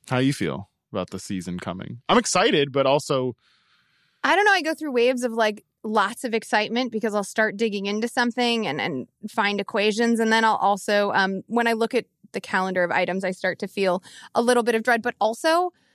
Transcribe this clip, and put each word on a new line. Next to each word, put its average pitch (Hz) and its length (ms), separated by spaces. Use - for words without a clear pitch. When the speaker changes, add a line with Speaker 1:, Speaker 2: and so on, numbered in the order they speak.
Speaker 1:
How 127 100
you 135 140
feel 87 360
about 92 180
the 95 100
season 90 400
coming? 92 500
I'm 190 80
excited, 180 540
but 135 140
also 135 500
Speaker 2:
I 285 120
don't 392 100
know. 415 60
I 370 100
go 311 120
through 302 180
waves 247 320
of, 233 100
like, 214 300
lots 214 420
of 220 80
excitement 226 580
because 220 240
I'll 202 80
start 214 320
digging 202 300
into 214 240
something 240 580
and, 135 140
and 131 260
find 202 320
equations. 214 580
And 226 120
then 226 120
I'll 220 140
also, 202 560
um, 190 340
when 233 200
I 226 60
look 226 200
at - 120
the 196 80
calendar 185 420
of 175 80
items, 180 320
I 185 80
start 180 280
to 202 80
feel 190 360
a - 60
little 240 220
bit 226 120
of 226 80
dread. 233 180
But 240 200
also, 320 500